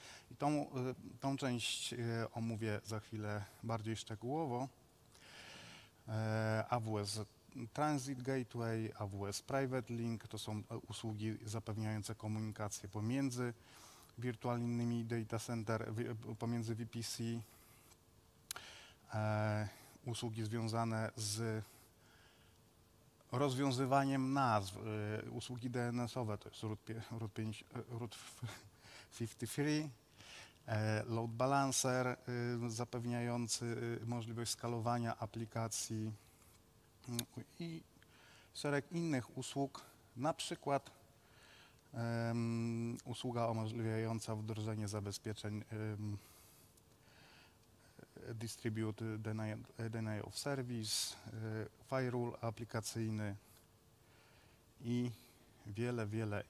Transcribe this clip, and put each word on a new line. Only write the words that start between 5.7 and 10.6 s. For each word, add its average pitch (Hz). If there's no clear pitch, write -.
E, 110
A 120
W 107
S 104
Transit 139
Gateway, 117
A 107
W 98
S -
Private 131
Link 117
to 107
są, 107